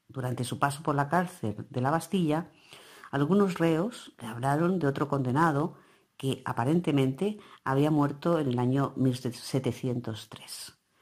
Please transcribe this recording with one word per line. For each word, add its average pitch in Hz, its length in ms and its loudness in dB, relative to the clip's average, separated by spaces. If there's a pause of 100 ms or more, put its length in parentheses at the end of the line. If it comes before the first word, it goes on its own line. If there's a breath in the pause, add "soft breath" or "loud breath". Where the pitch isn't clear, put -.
Durante 127 360 -6
su 120 160 -6
paso 143 240 0
por 151 100 0
la 143 160 0
cárcel 170 600 -2
de 123 100 -4
la 131 80 0
Bastilla, 165 600 0 (580 loud breath)
algunos 175 460 2
reos 165 640 0
le 117 80 -12
hablaron 143 500 0
de 156 80 0
otro 139 220 2
condenado 143 720 2 (380 loud breath)
que - 300 -4
aparentemente 143 920 0 (240 loud breath)
había 139 260 2
muerto 147 480 2
en 147 120 0
el 120 100 0
año 127 360 2
mil 131 220 2
setecientos 123 1120 -4
tres. - 500 -16 (220 soft breath)